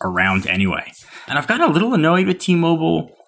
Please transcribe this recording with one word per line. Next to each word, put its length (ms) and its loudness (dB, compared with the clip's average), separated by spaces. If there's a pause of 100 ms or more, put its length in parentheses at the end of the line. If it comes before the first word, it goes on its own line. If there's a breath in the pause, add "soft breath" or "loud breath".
around 420 -2
anyway? 460 -2 (360 loud breath)
And 120 -4
I've 80 -6
gotten 200 2
a 60 2
little 220 2
annoyed 320 2
with 100 -2
T-Mobile. 720 0 (180)